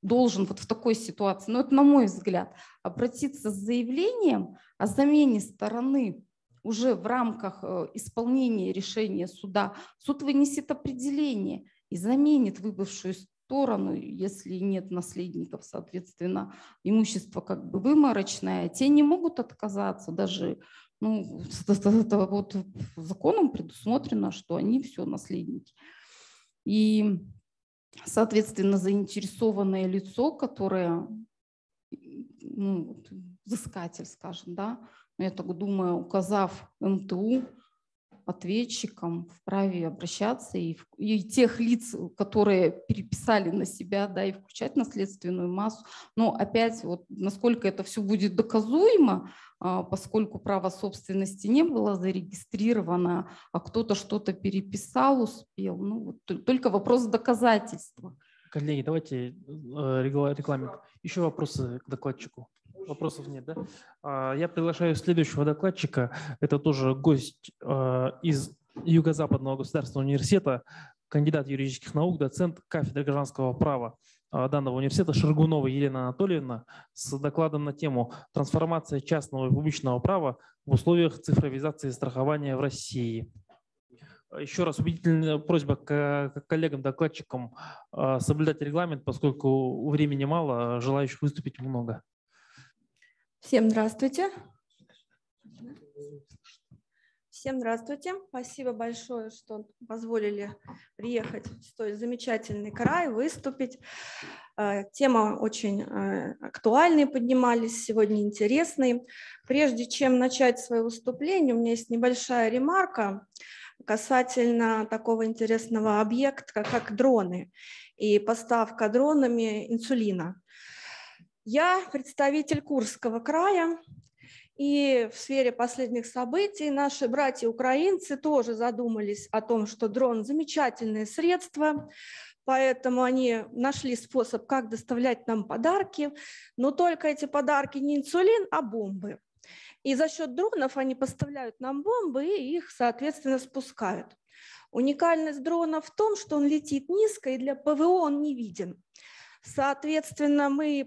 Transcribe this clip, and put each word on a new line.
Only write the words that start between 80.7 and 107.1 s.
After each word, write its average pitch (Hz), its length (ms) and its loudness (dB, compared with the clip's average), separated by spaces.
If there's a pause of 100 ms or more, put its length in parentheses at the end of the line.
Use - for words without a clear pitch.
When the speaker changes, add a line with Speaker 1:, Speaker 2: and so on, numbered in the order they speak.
Speaker 2:
условиях 170 500 4
цифровизации 139 680 0
страхования 135 640 0
в 131 60 0
России". 120 680 -4 (1080)
Еще 147 260 -4
раз 165 160 -2
убедительная 160 600 2
просьба 151 360 0
к, 143 600 -2
к 143 120 -10
коллегам-докладчикам, 139 1080 -2 (380)
э, 131 300 0
соблюдать 151 400 2
регламент, 151 420 -2
поскольку 135 840 0
времени 143 340 2
мало, 131 540 0
а - 20 -2
желающих 135 420 0
выступить - 380 -4
много. 120 420 -6 (1400)
Speaker 3:
Всем 220 300 4
здравствуйте. 220 600 0 (3000)
Всем 269 300 -8
здравствуйте. 254 560 -6 (140)
Спасибо 254 440 -8
большое, 233 560 -8
что 214 380 -16 (200)
позволили 214 640 -4 (440)
приехать 226 500 -6
в - 160 -18
столь 214 300 -8
замечательный 220 800 -6
край, 311 360 0
выступить. 262 720 -6 (800)
Э, 202 340 -2
тема 226 480 4
очень, 214 440 -2
э, 196 580 -4
актуальная, 294 680 4
поднимались 240 800 2